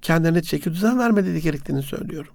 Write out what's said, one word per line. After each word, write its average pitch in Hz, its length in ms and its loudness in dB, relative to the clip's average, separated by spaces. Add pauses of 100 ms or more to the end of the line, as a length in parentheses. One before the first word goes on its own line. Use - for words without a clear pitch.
kendilerine 165 400 2
çeki 165 280 -2
düzen 214 280 2
vermeleri 202 420 2
gerektiğini 147 420 -2
söylüyorum. 143 520 -10